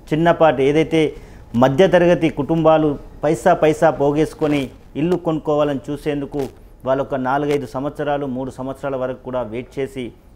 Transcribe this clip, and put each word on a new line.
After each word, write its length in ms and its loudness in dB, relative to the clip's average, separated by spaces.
చిన్నపాటి 500 4
ఏదైతే 500 2
మధ్యతరగతి 720 4
కుటుంబాలు 720 2
పైసా 300 2
పైసా 360 2
పోగేసుకొని 800 0
ఇల్లు 200 0
కొనుక్కోవాలని 640 -2
చూసేందుకు 520 -6
వాళ్ళు 160 0
ఒక 140 -4
నాలుగైదు 500 -2
సంవత్సరాలు, 600 -6
మూడు 260 -8
సంవత్సరాల 440 -8
వరకు 280 -6
కూడా 180 -6
వెయిట్ 380 -10
చేసి 320 -8